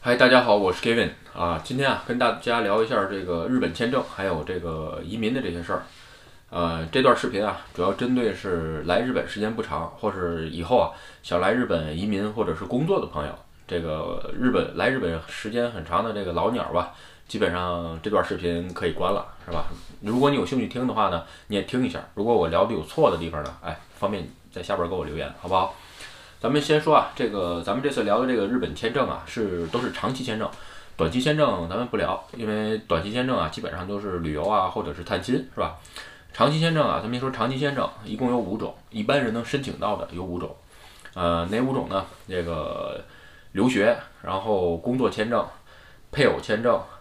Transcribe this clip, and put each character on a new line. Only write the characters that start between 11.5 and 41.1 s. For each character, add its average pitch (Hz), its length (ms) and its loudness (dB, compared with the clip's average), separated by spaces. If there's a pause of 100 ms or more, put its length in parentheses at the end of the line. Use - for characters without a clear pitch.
日 123 140 2
本 78 280 0
移 90 120 -2
民 107 260 0
或 110 140 0
者 80 100 -2
是 92 80 -8
工 123 220 0
作 190 120 4
的 - 100 -4
朋 73 180 -4
友， 69 60 -6 (360)
这 90 100 -2
个 82 640 -4
日 127 100 4
本， - 240 2
来 87 140 2
日 131 100 2
本 82 300 -2
时 - 220 -8
间 120 200 0
很 95 140 -8
长 85 180 0
的 110 120 -4
这 101 100 -4
个 90 80 -4
老 85 180 2
鸟 87 220 -2
吧， 87 220 0 (340)
基 - 100 -6
本 95 140 2
上 87 500 -2
这 110 60 -4
段 98 160 2
视 95 140 -4
频 87 340 -2
可 92 140 -4
以 82 60 0
关 90 200 0
了， - 140 -2 (180)
是 87 80 -8
吧？ 80 140 2 (340)
如 110 180 0
果 143 120 6
你 143 60 2
有 - 100 0
兴 131 120 0
趣 110 80 0
听 127 220 -2
的 107 60 -2
话 104 160 4
呢， 85 140 -2 (240)
你 104 80 -2
也 95 80 0
听 - 200 0
一 87 60 0
下。 - 100 -8 (140)
如 101 100 -2
果 117 100 4
我 87 140 4
聊 85 160 6
的 117 80 -2
有 80 120 -2
错 147 260 4
的 87 80 0
地 82 100 -4
方 78 160 -6
呢， 71 160 -10
哎， 85 180 -8 (200)
方 101 120 0
便 95 160 -4 (240)
在 92 120 -10
下 98 140 -2
边 87 120 0
给 92 60 -4
我 85 100 -2
留 73 140 -6
言， 69 120 -6 (120)
好 87 40 -10
不 92 80 0
好？ 92 200 2 (680)
咱 117 100 0
们 147 80 4
先 151 220 4
说 151 160 6
啊， - 180 4
这 120 140 0
个， 87 340 -2
咱 95 120 -2
们 131 80 -2
这 143 80 2
次 127 140 0
聊 104 140 4
的 127 80 2
这 127 80 2
个 104 120 2
日 120 100 0
本 117 180 -2
签 117 200 -2
证 131 120 2
啊， 78 200 -6
是， 90 400 -2
都 80 120 -2
是 120 140 -2
长 117 220 -2
期 - 100 -6
签 110 140 -4
证， 110 100 -2 (480)
短 82 160 2
期 123 80 2
签 151 160 4
证 104 320 2
咱 90 80 -2
们 120 120 -2
不 110 100 -2
聊， 85 200 0 (160)
因 117 140 -6
为 110 300 0 (100)
短 82 140 2
期 104 100 -6
签 123 140 0
证 127 100 0
啊， 80 140 0
基 - 100 -10
本 85 100 -6
上 90 160 -8
都 101 140 -4
是 95 200 -4
旅 78 120 -2
游 76 160 0
啊， 101 180 4
或 - 160 -4
者 - 120 -6
是 - 100 -10
探 - 180 -2
亲， 123 120 0 (200)
是 - 60 -6
吧？ - 160 -2 (560)
长 127 180 4
期 156 80 0
签 165 140 2
证 156 100 4
啊， 92 200 2
咱 107 80 -4
们 123 40 -2
一 123 60 -2
说 131 100 -2
长 120 200 -2
期 131 80 -2
签 139 160 0
证， 120 120 0 (200)
一 101 100 -6
共 123 140 0
有 123 80 2
五 117 180 -2
种， 98 180 -6 (140)
一 110 140 -6
般 131 200 2
人 113 120 -2
能 117 100 -2
申 135 180 -2
请 - 160 -6
到 101 180 0
的 - 160 -6
有 90 120 -6
五 87 140 -4
种。 76 180 -8 (560)